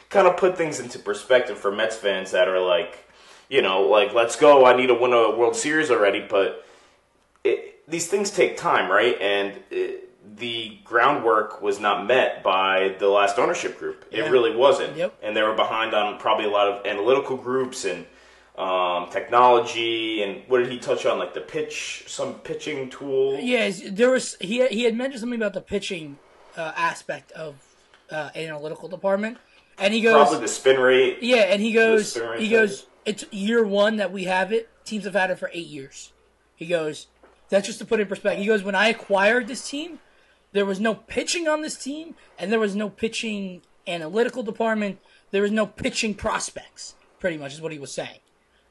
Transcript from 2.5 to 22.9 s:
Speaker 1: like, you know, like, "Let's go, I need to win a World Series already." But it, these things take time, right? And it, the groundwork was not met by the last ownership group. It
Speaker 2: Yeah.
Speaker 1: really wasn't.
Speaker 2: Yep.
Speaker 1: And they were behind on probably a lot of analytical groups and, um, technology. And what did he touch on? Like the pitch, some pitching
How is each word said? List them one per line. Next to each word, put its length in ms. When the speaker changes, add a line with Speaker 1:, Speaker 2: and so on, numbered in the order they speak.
Speaker 1:
like, 440
you 140
know, 200
like, 300
"Let's 240
go, 300
I 100
need 120
to 60
win 180
a 180
World 260
Series 340
already." 300
But 460
it, 440
these 200
things 220
take 280
time, 320
right? 300
And 380
it, 400
the 480
groundwork 760
was 180
not 260
met 360
by 560
the 100
last 300
ownership 400
group. 320
It 80
Speaker 2:
Yeah. 120
Speaker 1:
really 240
wasn't. 420
Speaker 2:
Yep. 260
Speaker 1:
And 140
they 60
were 120
behind 400
on 240
probably 260
a 60
lot 180
of 180
analytical 520
groups 480
and, 180
um, 500
technology. 1120
And 260
what 100
did 120
he 80
touch 280
on? 120
Like 140
the 80
pitch, 680
some 340
pitching 500